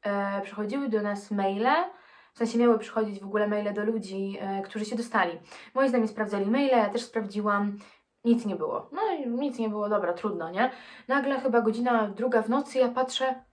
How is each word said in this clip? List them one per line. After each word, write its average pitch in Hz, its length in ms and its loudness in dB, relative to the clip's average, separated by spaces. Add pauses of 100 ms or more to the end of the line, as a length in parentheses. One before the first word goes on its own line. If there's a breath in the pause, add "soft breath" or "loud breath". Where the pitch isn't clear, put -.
e, 202 400 -2
przychodziły 214 480 -4
do 214 120 2
nas 208 300 -4
maile, 202 380 2 (680 loud breath)
w - 20 -20
sensie 233 200 0
miały 233 220 6
przychodzić 208 400 -4
w 196 60 -14
ogóle 208 220 0
maile 208 260 0
do 208 120 -2
ludzi, 196 540 -2
e, 196 220 -4
którzy 214 240 -6
się 233 100 -8
dostali. 190 440 0 (340 loud breath)
Moi 269 160 4
znajomi 233 180 2
sprawdzali 202 380 -2
maile, 269 260 4
ja 220 180 4
też 233 120 -2
sprawdziłam, 208 760 -2 (460 loud breath)
nic 233 220 4
nie 196 100 -2
było. - 360 -4
No 339 100 -4 (120)
i 277 160 -4
nic 254 300 -4
nie 220 100 0
było, 208 200 -2
dobra, 196 240 0
trudno, 170 360 -4
nie? 226 220 0 (360 loud breath)
Nagle 269 320 0
chyba 240 220 2
godzina 226 460 2
druga 226 340 2
w 220 80 -4
nocy, 262 300 0
ja 254 80 6
patrzę 254 640 -2